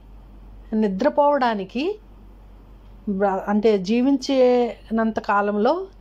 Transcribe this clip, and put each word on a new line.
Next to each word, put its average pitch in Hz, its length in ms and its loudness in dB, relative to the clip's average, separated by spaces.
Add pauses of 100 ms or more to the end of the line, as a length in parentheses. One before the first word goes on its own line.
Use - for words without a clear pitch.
(720)
నిద్రపోవడానికి 247 1300 0 (1120)
బ్ర-, 190 380 0
అంటే 208 300 2
జీవించేనంత 240 1400 0
కాలంలో 214 680 0 (140)